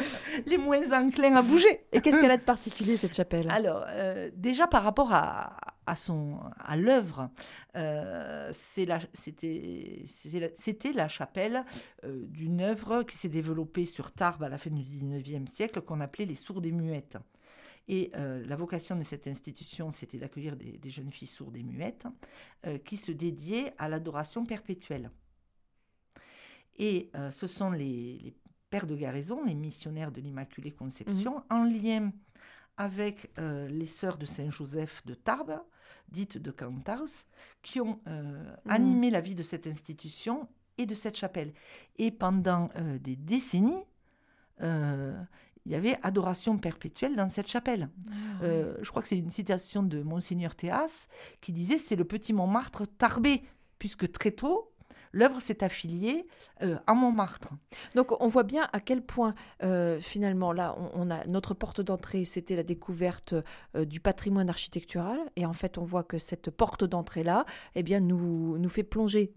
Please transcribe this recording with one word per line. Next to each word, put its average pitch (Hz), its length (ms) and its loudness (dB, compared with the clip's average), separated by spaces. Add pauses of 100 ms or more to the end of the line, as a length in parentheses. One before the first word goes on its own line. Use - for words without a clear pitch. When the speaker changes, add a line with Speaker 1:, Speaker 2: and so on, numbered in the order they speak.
(180)
Speaker 1:
<laughs> 311 300 -4
les 330 100 4
moins 285 340 4
enclins 269 440 6
à 247 80 10
bouger. 339 480 8
Speaker 2:
Et - 100 6
qu'est-ce 302 180 10
qu'elle 269 120 12
a 254 60 8
de 247 40 2
particulier, 226 560 2
cette 180 180 0
chapelle ? 170 360 2
Speaker 1:
Alors, 202 380 2
euh, 190 440 -2
déjà 247 320 4
par 285 160 6
rapport 214 320 6
à, - 420 2 (300)
à 175 100 0
son, 151 440 -4 (180)
à - 200 -4
l'œuvre, 175 520 4 (460)
euh, 151 800 -4
c'est - 340 -4
la, 170 100 2 (160)
c'était, - 960 -8
c'est 156 320 -8
la, 165 160 -2
c'était 220 380 -4
la 160 140 0
chapelle, 214 560 -4 (400)
euh, 131 240 -8
d'une 160 340 -2
œuvre 220 420 0
qui - 140 -10
s'est 185 120 -4
développée 160 560 -2
sur - 280 -10
Tarbes 175 280 0
à 143 80 -4
la 139 80 -8
fin 156 140 -6
du 147 100 -2
dix-neuvième 139 680 -6
siècle, 220 340 -4
qu'on 156 200 -6
appelait 175 240 -6
les 165 80 -6
sourdes 180 320 -8
et 165 60 -2
muettes. 160 460 -4 (720)
Et, 190 280 -2
euh, 131 280 -6
la 143 120 -6
vocation 175 400 -6
de 160 60 -4
cette 147 240 -10
institution, 147 640 -10
c'était - 260 -12
d'accueillir 143 400 -10
des, 113 200 -14
des 135 120 -14
jeunes 135 200 -12
filles - 200 -16
sourdes 127 260 -14
et 120 80 -10
muettes, 127 420 -10 (600)
euh, 147 140 -6
qui 196 180 -12
se 175 160 -6
dédiaient 170 640 -6
à 156 100 -6
l'adoration 160 580 -6
perpétuelle. 180 640 -8 (1700)
Et, 190 380 0
euh, 139 160 -8
ce 185 160 -8
sont 185 240 -2
les, 127 520 -4
les - 100 -14 (360)
pères 196 180 -4
de 151 80 -4
garrison, 143 500 -6
les 170 100 -2
missionnaires 156 560 -8
de 131 100 -12
l'Immaculée 139 500 -12
Conception, 196 640 -4 (140)
Speaker 2:
Mhm. 226 80 2
Speaker 1:
en 233 60 4
lien 220 480 2 (640)
avec, 202 640 -6
euh, 147 300 -6
les 156 180 -4
sœurs 180 300 -4
de 147 80 -8
Saint-Joseph 147 800 -6
de 123 100 -10
Tarbes, 302 440 -2 (500)
dites 196 280 -8
de 147 140 -10
Cantaus, 143 720 -8 (380)
qui - 180 -4
ont, 220 260 -2
euh, 151 360 -10 (220)
Speaker 2:
Mhm. 214 60 0
Speaker 1:
animé 247 380 6
la 190 120 4
vie 190 140 -4
de 175 80 -4
cette 160 220 -8
institution 160 800 -8 (300)
et 240 80 -2
de 214 80 -4
cette 208 240 -6
chapelle. 170 360 -6 (440)
Et 220 140 2
pendant, 185 640 2
euh, 151 240 -4
des 131 160 -6
décennies, 226 720 2 (760)
euh, 143 580 -2 (460)
il - 60 -6
y - 40 -2
avait 214 280 2
adoration 190 540 0
perpétuelle 202 580 -2
dans 196 120 2
cette 202 200 -4
chapelle. 233 420 0 (200)
Speaker 2:
Ah, 208 40 -10 (300)
Speaker 1:
Euh, 165 340 2
Speaker 2:
oui. - 60 -8
Speaker 1:
je - 60 -10
crois 233 120 -2
que - 60 -4
c'est 190 100 2
une 170 140 -2
citation 196 520 0
de 151 200 0
Monseigneur 170 520 -2
Théas 262 520 -2 (340)
qui - 100 -8
disait : « 175 280 2
C'est - 180 -2
le 170 80 4
petit 208 260 -4
Montmartre 208 520 2 (140)
tarbé », 247 460 4 (360)
puisque 185 320 -2
très - 200 2
tôt, 320 400 0 (420)
l'œuvre 247 280 6
s'est 214 220 -2
affiliée, 196 640 -2 (340)
euh, 175 240 0
à 220 80 8
Montmartre. 233 560 2 (460)
Speaker 2:
Donc, 247 260 4
on 240 60 6
voit 240 160 8
bien 277 300 0
à 208 80 2
quel 254 200 0
point, 226 320 0 (300)
euh, 175 380 4
finalement, 185 500 0
là, 175 260 0
on, 175 300 -2
on 175 40 0
a, 160 160 -2
notre 190 260 0
porte - 280 -6
d'entrée, 185 440 -2
c'était 175 320 -2
la 165 60 2
découverte, 175 680 -2 (420)
euh, 156 100 2
du 151 140 -6
patrimoine 196 500 2
architectural. 180 680 -4 (200)
Et 175 80 0
en 165 80 0
fait, 180 240 -4
on 175 80 -2
voit 175 180 0
que 170 160 -4
cette - 320 -6
porte 220 320 2
d'entrée-là, 175 640 2 (280)
eh 180 100 0
bien, 190 180 4
nous, 170 560 2
nous 175 120 2
fait 208 140 0
plonger 208 540 2